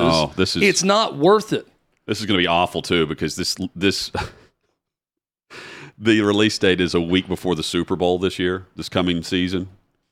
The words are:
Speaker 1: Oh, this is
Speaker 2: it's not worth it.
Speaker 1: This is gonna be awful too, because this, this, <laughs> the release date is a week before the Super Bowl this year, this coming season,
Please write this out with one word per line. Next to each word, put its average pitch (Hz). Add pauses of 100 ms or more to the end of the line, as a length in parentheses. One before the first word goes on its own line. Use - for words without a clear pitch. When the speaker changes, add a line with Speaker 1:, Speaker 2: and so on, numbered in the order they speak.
Speaker 1:
Oh, 78
this 92
is 87
Speaker 2:
it's 95
not 208
worth 190
it. - (400)
Speaker 1:
This 107
is 107
gonna 95
be 87
awful 85
too, 85
because 76
this, - (200)
this, 95
<laughs> -
the 110
release 104
date 92
is 87
a 87
week 90
before 90
the 78
Super 87
Bowl 90
this 92
year, 92 (100)
this 82
coming 90
season, 90 (440)